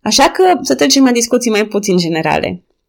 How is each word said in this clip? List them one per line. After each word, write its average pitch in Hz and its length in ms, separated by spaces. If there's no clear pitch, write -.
Așa 226 220
că 359 380
să 269 120
trecem 269 300
la 247 60
discuții 233 400
mai 214 160
puțin 202 300
generale. 160 680